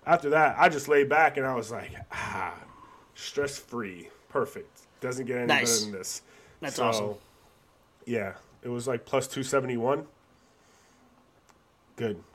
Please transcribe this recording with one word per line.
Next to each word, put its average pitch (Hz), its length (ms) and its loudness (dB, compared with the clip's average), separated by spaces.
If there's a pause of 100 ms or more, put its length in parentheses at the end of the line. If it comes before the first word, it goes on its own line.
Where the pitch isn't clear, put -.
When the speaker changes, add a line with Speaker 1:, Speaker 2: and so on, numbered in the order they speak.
Speaker 1:
after 156 240 4
that, 151 280 6
I 165 100 10
just 143 200 -2
laid 143 200 6
back 151 280 4
and 143 100 0
I 131 80 -2
was 110 160 -4
like, 110 220 -10 (180)
"Ah, 92 440 -6 (600)
stress-free. 117 920 -8 (200)
Perfect. - 520 -6 (200)
Doesn't 127 260 -6
get 123 120 -2
any 123 80 -2
Speaker 2:
Nice. 120 320 4
Speaker 1:
better 107 140 -4
than 98 60 -10
this." - 240 -10 (380)
Speaker 2:
That's 143 160 -6
Speaker 1:
So, 123 80 0
Speaker 2:
awesome. 107 300 0 (920)
Speaker 1:
yeah, 104 280 -2 (280)
it 123 60 -10
was, 120 200 -6
like, 120 180 -4
plus 131 220 0
two 139 160 -6
seventy-one. 131 640 0 (1900)
Good, 107 260 -4 (120)